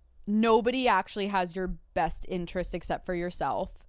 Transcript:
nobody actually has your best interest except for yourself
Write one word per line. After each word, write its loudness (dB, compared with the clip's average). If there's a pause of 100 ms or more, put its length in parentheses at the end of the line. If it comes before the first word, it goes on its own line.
(260)
nobody 4
actually 2
has 0
your -4 (180)
best -2
interest -4
except -4
for -4
yourself -4